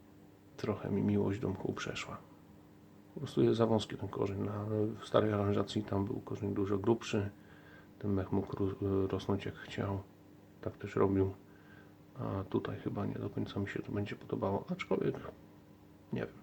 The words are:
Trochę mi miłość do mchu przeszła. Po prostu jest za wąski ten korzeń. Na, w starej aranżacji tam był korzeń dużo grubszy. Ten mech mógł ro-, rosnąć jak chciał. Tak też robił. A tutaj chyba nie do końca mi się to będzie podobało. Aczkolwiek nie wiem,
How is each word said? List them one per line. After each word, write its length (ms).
Trochę 340
mi 120
miłość 380
do 80
mchu 240
przeszła. 460
Po 60
prostu 220
jest 160
za 80
wąski 300
ten 120
korzeń. 340
Na, 220
w 60
starej 260
aranżacji 500
tam 220
był 160
korzeń 340
dużo 240
grubszy. 520
Ten 140
mech 200
mógł 240
ro-, 500
rosnąć 380
jak 100
chciał. 480
Tak 160
też 200
robił. 380
A 260
tutaj 360
chyba 260
nie 80
do 160
końca 300
mi 80
się 140
to 100
będzie 240
podobało. 540
Aczkolwiek 440
nie 80
wiem, 220